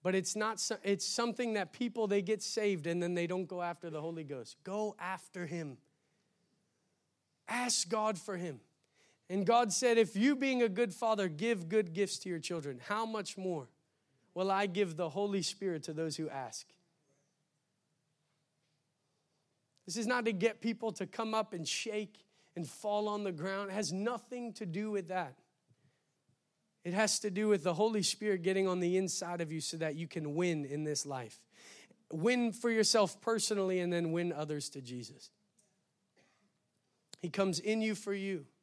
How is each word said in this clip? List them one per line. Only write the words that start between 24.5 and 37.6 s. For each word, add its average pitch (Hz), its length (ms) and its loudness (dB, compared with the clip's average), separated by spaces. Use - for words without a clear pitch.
to 214 120 -8
do 202 240 -2
with 196 160 -2
that. 170 320 -4
It 175 100 -4
has 208 280 2
to 208 100 -2
do 208 160 0
with 202 160 4
the 170 120 2
Holy 214 280 2
Spirit 196 400 0
getting 190 240 2
on 180 140 2
the 180 160 2
inside 175 440 -2
of 156 120 -4
you 160 80 -4
so - 160 -6
that 160 180 -2
you 165 140 -6
can 151 260 -4
win 165 300 2
in 143 180 -4
this 151 240 -2
life. 127 340 -8
Win 233 420 2
for - 160 0
yourself 220 520 4
personally 196 580 2
and 175 140 0
then 170 180 2
win 175 220 0
others 151 380 -4
to 139 120 -12
Jesus. 120 480 -12
He 170 80 -2
comes 190 300 2